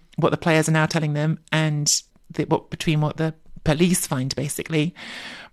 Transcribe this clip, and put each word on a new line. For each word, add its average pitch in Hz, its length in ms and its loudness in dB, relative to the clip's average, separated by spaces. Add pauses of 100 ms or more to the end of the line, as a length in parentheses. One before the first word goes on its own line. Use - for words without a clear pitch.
(160)
what 143 140 2
the - 80 2
players 160 320 2
are - 20 2
now 156 140 4
telling 156 260 0
them, 151 280 0 (120)
and 151 500 0 (300)
the, 151 140 -2
what, - 240 -2
between 151 320 0
what 151 160 -2
the 160 160 -2 (320)
police 170 420 2
find, 135 280 -2
basically. 156 600 -2 (580)